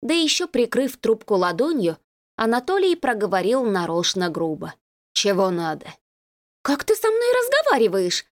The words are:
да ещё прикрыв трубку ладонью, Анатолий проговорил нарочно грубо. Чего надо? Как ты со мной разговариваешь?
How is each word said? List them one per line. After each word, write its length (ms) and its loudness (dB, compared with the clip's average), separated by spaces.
да 120 -2
ещё 340 0
прикрыв 480 0
трубку 380 -2
ладонью, 640 0
Анатолий 600 0
проговорил 680 0
нарочно 640 -2
грубо. 440 -6
Чего 380 0
надо? 360 -4
Как 220 -2
ты 100 2
со 140 0
мной 300 2
разговариваешь? 840 2